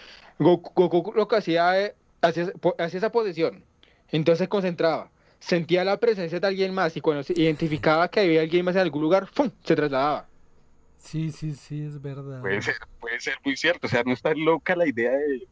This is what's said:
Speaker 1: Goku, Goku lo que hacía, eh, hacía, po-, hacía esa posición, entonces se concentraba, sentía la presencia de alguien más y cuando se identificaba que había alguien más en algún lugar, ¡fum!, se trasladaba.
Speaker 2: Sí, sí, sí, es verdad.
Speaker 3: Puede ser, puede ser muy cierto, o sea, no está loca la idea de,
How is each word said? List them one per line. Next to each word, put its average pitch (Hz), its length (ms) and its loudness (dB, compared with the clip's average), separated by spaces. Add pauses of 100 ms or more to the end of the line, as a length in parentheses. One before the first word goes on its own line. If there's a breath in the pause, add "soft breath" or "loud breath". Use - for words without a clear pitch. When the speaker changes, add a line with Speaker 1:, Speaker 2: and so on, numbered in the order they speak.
(400 loud breath)
Speaker 1:
Goku, 175 500 4
Goku 175 240 0
lo 208 140 2
que 220 100 0
hacía, 175 420 2
eh, 202 160 -2 (260)
hacía, 170 380 0
po-, 180 200 0
hacía 170 180 -4
esa 185 140 -2
posición, 165 520 -2 (480 soft breath)
entonces 160 280 2
se 180 100 -2
concentraba, 165 600 -2 (300 soft breath)
sentía 175 440 0
la 196 140 0
presencia 190 420 0
de 202 80 0
alguien 190 260 -2
más 175 240 -2
y 143 40 -10
cuando 147 220 0
se 185 160 -4
identificaba 160 720 2
que 220 120 0
había 160 200 4
alguien 170 240 0
más 180 100 0
en 190 60 2
algún 151 220 -2
lugar, 185 240 2
¡fum!, 262 240 -2 (120)
se 165 120 2
trasladaba. 143 520 0 (680)
Speaker 2:
Sí, 156 340 -6
sí, 156 220 -8
sí, 147 320 -12
es 147 160 -12
verdad. 139 400 -12
Speaker 3:
Puede 101 220 -4
ser, 127 120 -4 (240)
puede 117 200 -8
ser 139 160 -6 (100)
muy 139 100 -2
cierto, 165 300 0
o 117 40 -4
sea, 120 140 2
no 127 100 0
está 156 220 0
loca 196 400 0
la 175 120 2
idea 117 240 0
de, 139 400 -2